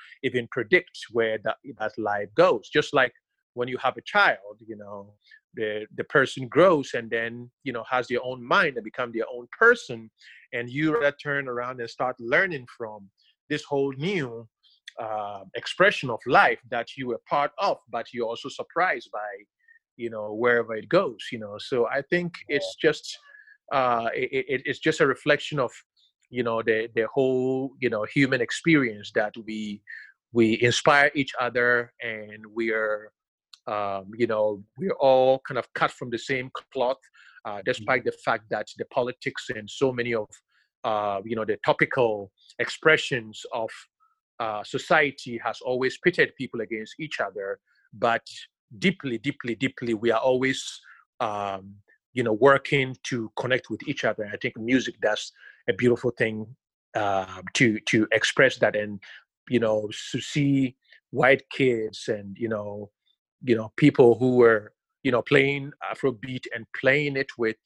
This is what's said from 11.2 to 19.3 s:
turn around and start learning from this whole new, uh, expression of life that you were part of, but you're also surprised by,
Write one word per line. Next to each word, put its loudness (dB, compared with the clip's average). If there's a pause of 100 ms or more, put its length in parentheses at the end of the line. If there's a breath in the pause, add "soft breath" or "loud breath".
turn -4
around -6
and -6
start -4
learning 0 (100)
from -12 (400)
this -4
whole -2
new, -4 (540 loud breath)
uh, -6 (140)
expression 0
of -4
life 6 (120)
that -4
you -10
were -4
part 0
of, 0 (120)
but -8
you're -4
also -8
surprised -4
by, -8 (800 soft breath)